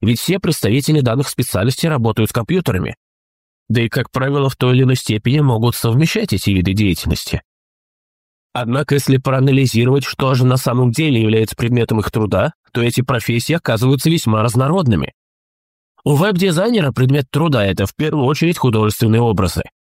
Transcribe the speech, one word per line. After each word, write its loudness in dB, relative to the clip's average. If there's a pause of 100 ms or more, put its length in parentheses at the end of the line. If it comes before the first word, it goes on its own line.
ведь 2
все -2
представители 0
данных 0
специальностей -2
работают 0
с -12
компьютерами. -2 (720)
Да 0
и, -2
как -4
правило, -2
в -8
той 2
или 4
иной 2
степени 0
могут 2
совмещать 0
эти -2
виды 2
деятельности. -2 (1120)
Однако, -2
если 2
проанализировать, 2
что -2
же 2
на 2
самом 0
деле 0
является 0
предметом 0
их -4
труда, 0 (180)
то -2
эти 0
профессии -2
оказываются 0
весьма 0
разнородными. 0 (880)
У 0
веб-дизайнера 0
предмет 0
труда — 0
это -2
в -10
первую -2
очередь 0
художественные 2
образы. 0 (300)